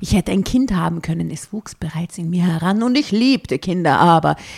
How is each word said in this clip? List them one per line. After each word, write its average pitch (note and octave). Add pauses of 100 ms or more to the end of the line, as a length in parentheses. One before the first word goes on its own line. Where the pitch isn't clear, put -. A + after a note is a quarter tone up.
Ich -
hätte F#3+
ein F#3+
Kind B3+
haben E3
können, E3
es -
wuchs G#3
bereits E3
in E3
mir F3
heran F3+
und B3
ich D4
liebte A#3
Kinder, E3+
aber D#3 (220)